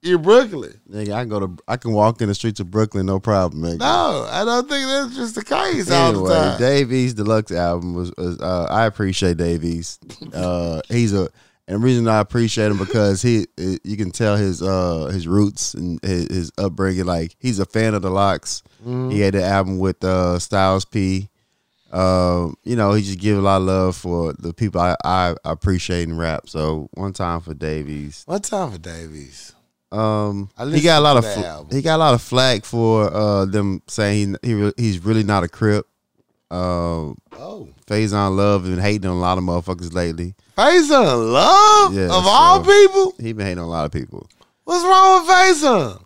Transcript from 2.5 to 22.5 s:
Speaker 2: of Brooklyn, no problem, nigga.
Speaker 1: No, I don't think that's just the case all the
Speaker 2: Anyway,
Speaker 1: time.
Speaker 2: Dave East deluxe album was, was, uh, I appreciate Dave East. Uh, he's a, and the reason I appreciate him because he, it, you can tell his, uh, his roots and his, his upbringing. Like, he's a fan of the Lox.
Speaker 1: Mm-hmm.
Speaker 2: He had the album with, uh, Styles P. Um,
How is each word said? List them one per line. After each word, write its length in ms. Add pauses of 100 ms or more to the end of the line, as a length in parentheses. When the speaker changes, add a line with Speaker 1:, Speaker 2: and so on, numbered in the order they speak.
Speaker 2:
of 100
Brooklyn, 360
no 160
problem, 420
nigga. 160
Speaker 1:
No, 500
I 140
don't 240
think 200
that's 280
just 200
the 100
case 440
all 220
the 80
Speaker 2:
Anyway, 160
Speaker 1:
time. 240
Speaker 2:
Dave 320
East 240
deluxe 380
album 400
was, 240
was, 240
uh, 280
I 180
appreciate 500
Dave 260
East. 400 (300)
Uh, 560
he's 240
a, 160 (400)
and 120
the 40
reason 240
I 100
appreciate 520
him 60
because 440
he, 260 (100)
it, 280
you 100
can 160
tell 240
his, 260
uh, 440
his 240
roots 460
and 280
his, 240
his 300
upbringing. 480
Like, 340
he's 200
a 60
fan 280
of 80
the 100
Lox. 520 (180)
Speaker 1:
Mm-hmm. 300
Speaker 2:
He 100
had 120
the 120
album 340
with, 240
uh, 360
Styles 460
P. 440 (640)
Um, 720